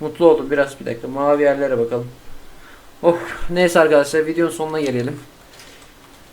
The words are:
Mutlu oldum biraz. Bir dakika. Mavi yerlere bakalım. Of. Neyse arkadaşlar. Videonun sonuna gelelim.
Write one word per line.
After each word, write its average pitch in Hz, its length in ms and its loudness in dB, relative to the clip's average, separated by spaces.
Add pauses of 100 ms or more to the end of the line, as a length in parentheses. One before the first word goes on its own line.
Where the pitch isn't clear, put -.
Mutlu 151 260 0
oldum 135 240 4
biraz. 143 300 -2
Bir - 60 -12
dakika. 117 220 -8
Mavi 143 340 0
yerlere 139 360 0
bakalım. 123 300 -4 (920)
Of. 170 160 4 (320)
Neyse 175 300 4
arkadaşlar. 151 460 4
Videonun 165 260 -2
sonuna 156 280 -6
gelelim. 131 400 -4 (1120)